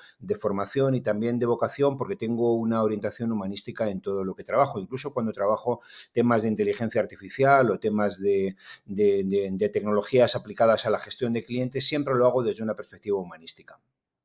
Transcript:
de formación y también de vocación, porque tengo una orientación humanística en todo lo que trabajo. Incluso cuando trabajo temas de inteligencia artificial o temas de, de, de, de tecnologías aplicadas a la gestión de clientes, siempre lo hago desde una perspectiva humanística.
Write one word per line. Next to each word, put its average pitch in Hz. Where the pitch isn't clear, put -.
de 98
formación 107
y 120
también 113
de 120
vocación, 120
porque 98
tengo 117
una 113
orientación 107
humanística 104
en 95
todo 98
lo 95
que -
trabajo. 123
Incluso 127
cuando 113
trabajo 107
temas 120
de 113
inteligencia 107
artificial 127
o 92
temas 104
de, 98
de, 101
de, 98
de 98
tecnologías 107
aplicadas 110
a 113
la 98
gestión 117
de 113
clientes, 127
siempre 139
lo 123
hago 127
desde 107
una 107
perspectiva 101
humanística. -